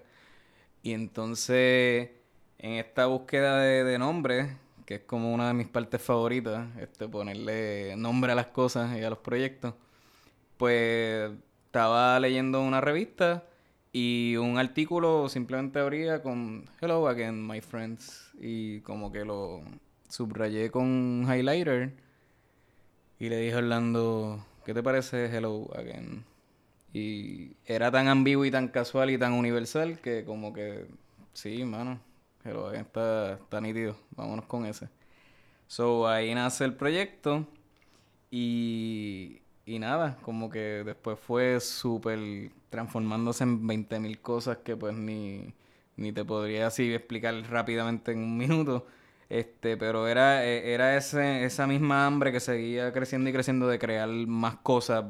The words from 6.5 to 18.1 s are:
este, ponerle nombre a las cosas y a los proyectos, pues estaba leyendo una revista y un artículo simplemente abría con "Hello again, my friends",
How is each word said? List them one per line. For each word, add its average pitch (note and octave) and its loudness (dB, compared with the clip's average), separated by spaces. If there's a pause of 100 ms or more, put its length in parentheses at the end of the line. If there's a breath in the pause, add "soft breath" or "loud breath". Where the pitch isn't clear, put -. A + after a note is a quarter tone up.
este, - -10
ponerle G#2 -4
nombre B2 2
a A#2+ 4
las A#2+ 0
cosas B2 0
y A2 -4
a A2+ -2
los A2 -6
proyectos, B2+ -4 (840 soft breath)
pues A#2 2 (360)
estaba A#2+ 6
leyendo C3 2
una C3+ 2
revista E3+ 0 (480 soft breath)
y A#2+ 2
un A#2+ 2
artículo D#3 2
simplemente C3 -4
abría D3+ 0
con A#2+ -6 (160)
"Hello E3 2
again, A2+ -2
my A2 -8
friends", - -10